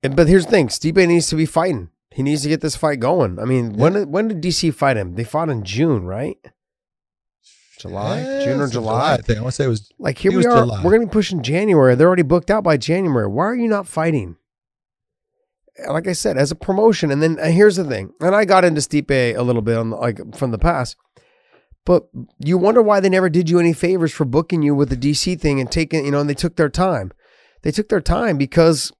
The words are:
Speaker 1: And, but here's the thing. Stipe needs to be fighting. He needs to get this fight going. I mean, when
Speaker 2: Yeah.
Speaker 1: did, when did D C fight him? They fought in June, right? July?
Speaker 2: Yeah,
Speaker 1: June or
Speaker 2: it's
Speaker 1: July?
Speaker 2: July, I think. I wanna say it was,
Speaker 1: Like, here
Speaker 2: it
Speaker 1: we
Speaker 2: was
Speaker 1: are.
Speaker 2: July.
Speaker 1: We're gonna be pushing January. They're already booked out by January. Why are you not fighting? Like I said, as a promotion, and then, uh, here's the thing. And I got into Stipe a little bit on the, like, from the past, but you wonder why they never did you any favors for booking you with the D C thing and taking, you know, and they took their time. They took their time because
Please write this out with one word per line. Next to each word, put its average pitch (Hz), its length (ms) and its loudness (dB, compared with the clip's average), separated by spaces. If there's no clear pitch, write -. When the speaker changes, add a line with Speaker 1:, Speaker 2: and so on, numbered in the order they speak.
Speaker 1:
And, 135 140 -2
but 165 120 4
here's 180 180 4
the - 40 -8
thing. 160 180 4
Stipe 170 380 0
needs 175 220 2
to 160 80 -4
be 160 100 0
fighting. 160 440 -4
He - 120 -6
needs 143 200 -2
to 147 60 -4
get 151 140 -2
this 151 120 -4
fight 147 260 -4
going. 120 380 0
I 107 60 -6
mean, 120 300 -2
when 139 180 2
Speaker 2:
Yeah. 202 80 -2
Speaker 1:
did, 170 120 -4
when 214 160 -2
did 185 120 -6
D 175 100 -2
C 160 200 0
fight 135 260 0
him? 90 180 -6
They 113 100 -6
fought 156 260 -4
in 113 120 -4
June, 107 420 -2
right? 101 340 -8
July? 95 420 -8
Speaker 2:
Yeah, 269 240 -4
Speaker 1:
June 135 160 -2
or 143 40 0
Speaker 2:
it's 123 80 -4
Speaker 1:
July? 110 200 -4
Speaker 2:
July, 139 220 0
I - 40 0
think. 113 200 -2
I 110 40 -8
wanna 127 100 -6
say 139 120 -2
it 131 40 0
was, 110 300 -4
Speaker 1:
Like, 139 200 -6
here 196 120 2
Speaker 2:
it - 40 -2
Speaker 1:
we - 40 2
Speaker 2:
was 240 80 4
Speaker 1:
are. 240 180 6
Speaker 2:
July. 107 180 -4
Speaker 1:
We're 180 100 2
gonna 226 140 4
be 165 60 -10
pushing 185 300 -2
January. 151 520 4
They're 147 120 6
already 180 160 4
booked 165 280 0
out 208 140 0
by 160 120 2
January. 147 500 -2
Why 113 200 -2
are 233 100 -2
you 233 120 -2
not 202 200 -2
fighting? 147 480 -4
Like 160 180 -4
I 185 60 -2
said, 170 240 -2
as 139 140 2
a 165 40 -6
promotion, 196 560 2
and 143 120 0
then, 160 180 0
uh, 156 60 -2
here's 180 300 6
the 185 80 -4
thing. 104 360 -6
And 185 160 2
I 214 80 2
got 185 200 6
into 156 160 2
Stipe 135 560 0
a 120 60 -2
little 120 200 0
bit 113 160 0
on 113 120 -4
the, 110 60 -8
like, 120 240 -4
from 131 140 -4
the 110 80 -4
past, 151 380 -2
but 180 220 2
you 175 200 0
wonder 220 240 4
why 208 180 2
they 190 80 2
never 185 220 2
did 165 180 0
you 175 100 2
any 170 140 2
favors 170 400 -2
for - 140 -4
booking 156 360 0
you 143 120 2
with 139 160 0
the 135 60 -2
D 139 180 -2
C 180 200 -4
thing 143 260 -2
and 127 120 -6
taking, 160 320 -2
you 143 60 -2
know, 143 100 0
and 147 100 -2
they 143 40 -2
took 165 220 -4
their 156 120 2
time. 139 420 -2
They 151 100 -2
took 214 160 -4
their 196 120 0
time 196 380 0
because 160 600 2